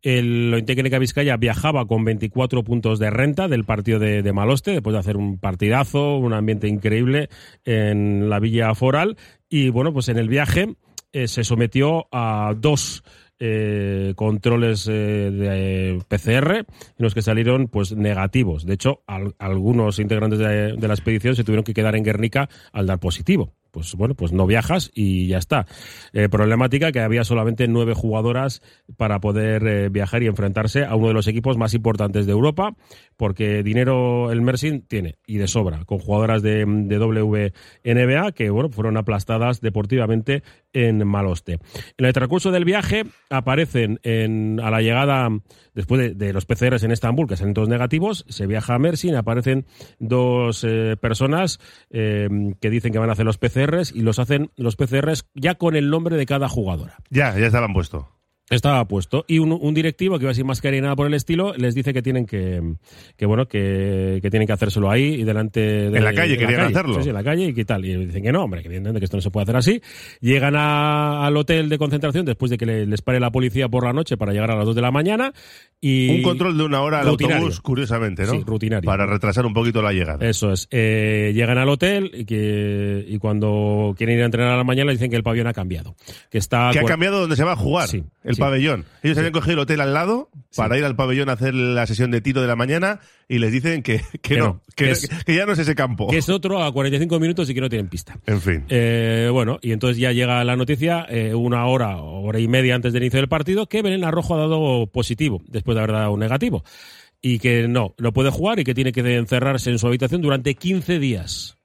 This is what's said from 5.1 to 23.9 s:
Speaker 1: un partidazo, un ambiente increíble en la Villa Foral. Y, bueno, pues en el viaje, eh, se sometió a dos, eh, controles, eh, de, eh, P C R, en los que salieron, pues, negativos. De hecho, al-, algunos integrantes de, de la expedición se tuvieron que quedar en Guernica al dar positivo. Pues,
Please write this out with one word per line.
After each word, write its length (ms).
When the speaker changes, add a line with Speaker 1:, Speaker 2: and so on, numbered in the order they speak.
Speaker 1:
un 220
partidazo, 800
un 160
ambiente 340
increíble 640
en 640
la 100
Villa 360
Foral. 400
Y, 220
bueno, 240
pues 160
en 80
el 100
viaje, 480
eh, 160
se 160
sometió 680
a 460
dos, 460
eh, 800
controles, 720
eh, 40
de, 680
eh, 120
P 100
C 180
R, 240
en 60
los 160
que 80
salieron, 460
pues, 260
negativos. 720
De 100
hecho, 320
al-, 320
algunos 600
integrantes 400
de, 380
de 100
la 60
expedición 420
se 80
tuvieron 220
que 80
quedar 240
en 80
Guernica 420
al 160
dar 120
positivo. 540
Pues, 240